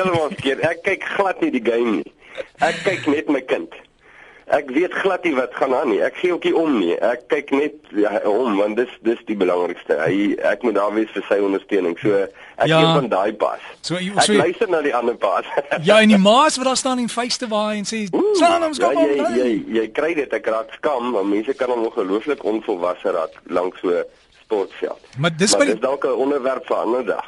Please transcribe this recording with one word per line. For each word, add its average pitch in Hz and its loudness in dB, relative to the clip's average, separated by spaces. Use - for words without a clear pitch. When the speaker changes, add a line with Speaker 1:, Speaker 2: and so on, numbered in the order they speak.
Speaker 1:
heeltemal 170 0
verkeerd. 135 -2
Ek 170 -6
kyk 190 -4
glad 190 0
nie 160 2
die 120 -2
game 117 0
nie. - -12
Ek 170 0
kyk 185 -2
net 151 0
my 139 2
kind. 113 -2
Ek 139 0
weet 170 0
glad 180 0
nie 160 0
wat 127 0
gaan 135 2
aan 143 0
nie. 98 2
Ek - -2
gee 180 0
ook 165 -2
nie 175 2
om 156 2
nie. 87 0
Ek 120 0
kyk 147 -2
net, 147 0
ja, 104 0
hom, 107 0
want 104 0
dis, 123 -2
dis 113 0
die 107 -4
belangrikste. 90 0
Hy, 95 0
ek 101 0
moet 107 0
daar 104 0
wees 110 0
vir 98 -6
sy 101 2
ondersteuning. 95 0
So, 101 2
ek 123 2
Speaker 2:
Ja. 160 6
Speaker 1:
is 160 6
van 131 0
daai 104 2
pas. 62 -2
Speaker 2:
So, 170 -4
jy, 185 -4
Speaker 1:
Ek 190 0
Speaker 2:
so 214 -2
jy 208 4
Speaker 1:
luister 180 0
na 165 2
die 143 0
ander 117 -2
pas. 104 0
<laughs> 147 -4
Speaker 2:
Ja, 214 8
en 220 8
die 196 6
ma's 233 6
wat 254 -2
daar 247 -2
staan 254 -2
en 226 -4
vuiste 240 -4
waai 214 -2
en 202 -6
sê, 214 -6
Speaker 1:
Oeh, 415 2
Speaker 2:
"Slaan 339 4
hom, 311 -2
skop 254 0
Speaker 1:
ja, 285 2
Speaker 2:
hom, 294 4
Speaker 1:
jy, 285 0
Speaker 2:
bly." - 0
Speaker 1:
jy, 110 0
jy 110 -2
kry 156 -2
dit, 139 -4
ek 107 -4
raak 110 -2
skam, 123 -2
want 101 0
mense 110 0
kan 127 -2
ongelooflik 113 -2
onvolwasse 98 -2
raak 82 -4
langs 90 -2
so 92 0
sportveld. - -4
Speaker 2:
Maar 165 0
dis 180 0
Speaker 1:
Maar 294 4
Speaker 2:
by 285 4
die - 2
Speaker 1:
dis - -8
dalk 131 -2
'n 131 0
onderwerp 131 -2
vir 113 -2
'n - 0
ander 123 0
dag. 82 -4